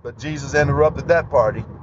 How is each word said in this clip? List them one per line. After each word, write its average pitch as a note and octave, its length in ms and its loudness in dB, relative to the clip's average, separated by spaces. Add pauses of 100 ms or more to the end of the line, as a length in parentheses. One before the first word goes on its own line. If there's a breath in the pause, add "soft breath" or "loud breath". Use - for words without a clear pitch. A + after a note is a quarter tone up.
but A#2+ 160 -14
Jesus C#3+ 360 -6
interrupted D3 540 2
that E3+ 200 2
party. A2 360 0 (180)